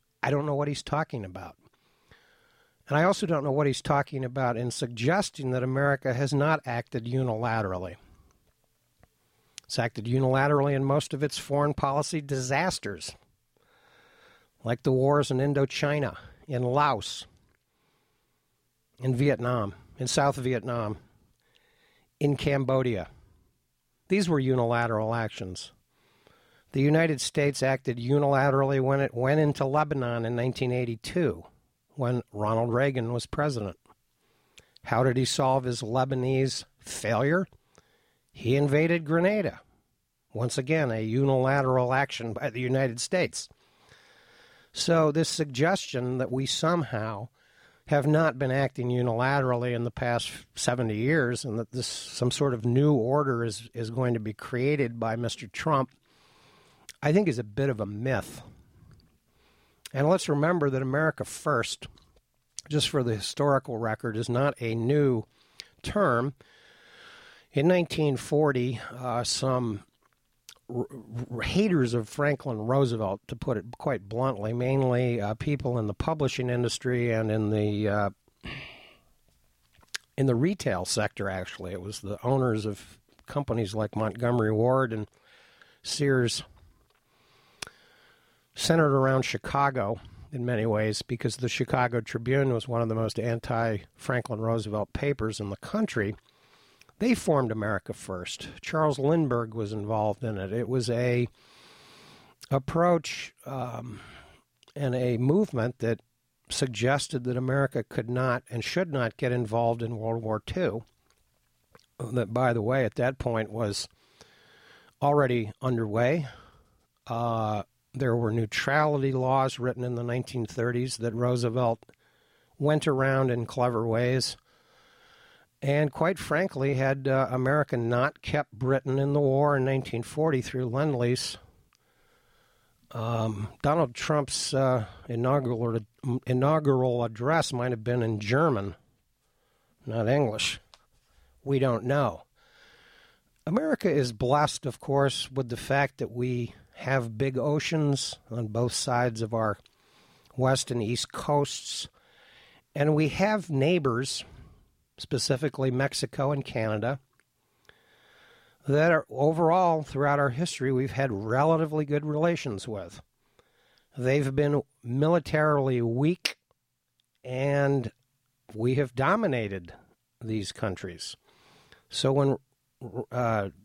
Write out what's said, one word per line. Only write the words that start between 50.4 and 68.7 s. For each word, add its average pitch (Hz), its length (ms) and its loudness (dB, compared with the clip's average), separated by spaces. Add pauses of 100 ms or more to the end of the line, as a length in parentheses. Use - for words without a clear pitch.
seventy 120 400 -2
years 123 480 0
and 117 160 -4
that 113 120 -8
this, 123 160 -6
some - 440 -4
sort 139 220 0
of 110 100 -4
new 135 300 4
order 131 500 2
is, 113 300 -6
is 113 160 -6
going 123 240 0
to 117 80 -2
be 107 100 -6
created 127 640 -2
by 113 200 -2
Mister 117 300 -6
Trump, 135 420 -2 (1160)
I 147 80 4
think 196 160 4
is 123 100 2
a 120 60 -4
bit 107 260 -2
of 110 120 -2
a 104 40 -4
myth. 110 580 -4 (1500)
And 139 140 2
let's 175 220 2
remember 151 400 2
that 131 120 0
America 135 440 -2
First, - 640 -4 (800)
just 151 180 2
for 139 160 0
the 117 120 0
historical 135 640 0
record, 110 380 -4
is 117 140 -2
not 131 320 2
a 113 120 -2
new 123 520 2 (580)
term. 139 500 0 (1160)
In 143 160 2
nineteen 160 480 2
forty, 127 640 0 (180)